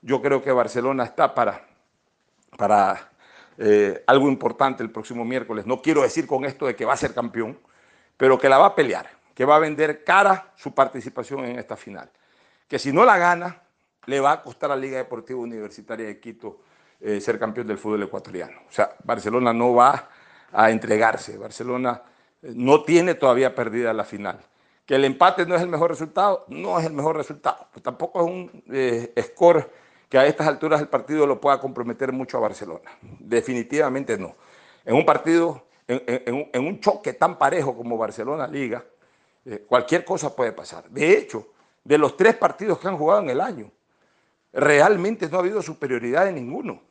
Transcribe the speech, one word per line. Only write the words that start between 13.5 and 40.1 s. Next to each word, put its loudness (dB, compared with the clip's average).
le -2
va 2
a -2
costar -8
a -4
Liga -8
Deportiva -10
Universitaria -12
de -16
Quito, -18
eh, -4
ser -4
campeón -6
del -6
fútbol -4
ecuatoriano. -12
O -20
sea, -2
Barcelona -2
no 2
va 6
a 4
entregarse. 0
Barcelona, -6
eh, -18
no 4
tiene 4
todavía 2
perdida -4
la -4
final. -10
Que 0
el 4
empate 2
no -4
es 2
el -4
mejor -2
resultado, -2
no -4
es -2
el -6
mejor -2
resultado. -6
Pero -20
tampoco -6
es 2
un, -10
eh, -2
score 4
que 2
a 8
estas 0
alturas 0
del -6
partido 0
lo -2
pueda 2
comprometer -6
mucho -6
a 0
Barcelona. -6
Definitivamente -2
no. -12
En -2
un 4
partido, 0
en, -4
en, -4
en -6
un, -8
en -4
un -8
choque -2
tan -2
parejo 0
como -8
Barcelona-Liga, -6
eh, -14
cualquier 2
cosa -6